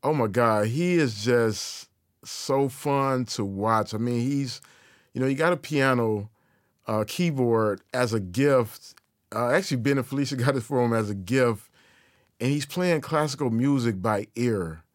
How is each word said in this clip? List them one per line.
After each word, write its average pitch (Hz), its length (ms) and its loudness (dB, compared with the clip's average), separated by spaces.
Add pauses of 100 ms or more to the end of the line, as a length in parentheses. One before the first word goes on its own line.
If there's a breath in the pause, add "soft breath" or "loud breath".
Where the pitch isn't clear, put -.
oh 147 100 2
my 127 140 2
God, 110 400 4
he 170 260 0
is 120 320 0
just 117 640 0 (340)
so 139 460 -2
fun 135 560 -2
to - 180 -6
watch. 104 520 0
I - 20 -4
mean, 120 240 -2
he's, 135 400 -4 (520 soft breath)
you 123 80 -4
know, 131 40 0
he 135 80 0
got 160 180 2
a 175 60 0
piano, 120 720 0 (560)
uh, 110 220 0
keyboard 120 760 0 (100)
as 123 220 0
a 113 60 0
gift. 120 760 0 (400)
Uh, 117 160 -2
actually, 151 280 0
Ben 139 200 0
and 127 80 -2
Felicia 135 300 -4
<laughs> - 20 -8
got 127 180 0
it 127 60 -2
for 123 220 0
him 117 100 2
as 110 160 0
a 101 60 -6
gift. 113 560 0 (680 soft breath)
And 123 120 0
he's 143 160 -2
playing 175 340 0
classical 147 480 0
music 117 500 2
by 104 360 0
ear. 98 480 -2 (120)